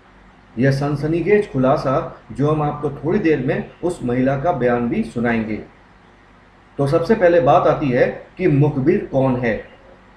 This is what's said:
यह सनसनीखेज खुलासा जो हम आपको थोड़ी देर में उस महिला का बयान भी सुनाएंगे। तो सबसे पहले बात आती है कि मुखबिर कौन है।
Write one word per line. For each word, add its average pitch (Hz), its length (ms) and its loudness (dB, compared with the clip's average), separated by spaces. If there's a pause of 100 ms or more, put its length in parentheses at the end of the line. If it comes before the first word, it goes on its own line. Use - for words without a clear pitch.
(600)
यह 135 120 2
सनसनीखेज 156 800 0
खुलासा 139 720 -2 (100)
जो 143 200 0
हम 151 100 0
आपको 147 280 -4
थोड़ी 165 300 -2
देर 147 260 0
में - 260 -4 (120)
उस 175 200 -4
महिला 127 340 0
का 170 140 -2
बयान 120 380 0
भी 214 140 -2
सुनाएंगे। 113 520 -2 (1200)
तो 139 100 0
सबसे 165 280 2
पहले 175 260 4
बात 165 260 4
आती 147 220 0
है - 380 0 (100)
कि 185 100 0
मुखबिर 147 640 2
कौन 131 240 2
है। 117 300 -2 (520)